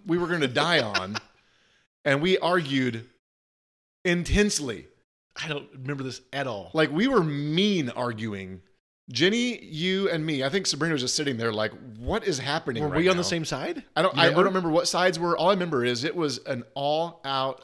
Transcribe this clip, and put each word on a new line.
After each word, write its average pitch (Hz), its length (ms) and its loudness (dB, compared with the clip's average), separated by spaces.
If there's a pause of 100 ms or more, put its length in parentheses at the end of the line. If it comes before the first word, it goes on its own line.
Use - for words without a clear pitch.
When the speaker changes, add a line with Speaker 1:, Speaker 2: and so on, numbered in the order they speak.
Speaker 1:
we 165 140 2
were 175 80 0
gonna 160 200 0
die 147 340 2
on, 104 360 -4 (440)
Speaker 2:
<laughs> - 440 -20
Speaker 1:
and 143 160 2
we 185 160 4
argued 135 680 0 (1000)
intensely. 175 800 0 (500)
Speaker 2:
I 156 120 -8
don't 143 260 -8
remember 135 300 -8
this 127 180 -10 (100)
at 139 140 -6
all. 101 280 -8
Speaker 1:
Like, 156 180 2
we 185 160 2
were 247 160 4
mean 156 640 0
arguing. 107 720 -6 (500)
Jenny, 208 540 2
you, 185 440 -2
and 160 160 -2
me. 147 180 -2
I 135 60 0
think 190 180 -2
Sabrina 160 260 0
was 139 80 0
just 123 140 -2
sitting 139 220 -2
there 117 140 0
like, 107 200 -2 (260)
"What 139 280 -2
is 170 140 0
happening 139 440 -2
Speaker 2:
Were 147 60 0
Speaker 1:
right 139 100 -2
Speaker 2:
we 175 100 4
on 185 80 4
the 175 60 0
Speaker 1:
now?" - 40 -4
Speaker 2:
same 165 180 -2
side? 175 380 -6 (120)
Speaker 1:
I 156 80 2
don't, 180 120 2
Speaker 2:
You 147 60 2
Speaker 1:
I, 170 40 8
I - 20 6
don't 151 100 4
Speaker 2:
remember? 185 100 6 (120)
Speaker 1:
remember 170 100 0
what 160 180 2
sides 175 320 2
were. 170 160 0
All 156 140 4
I 202 40 6
remember 170 300 0
is 123 200 0
it 170 120 -4
was 147 300 -2
an 123 180 -4 (120)
all-out 143 880 -2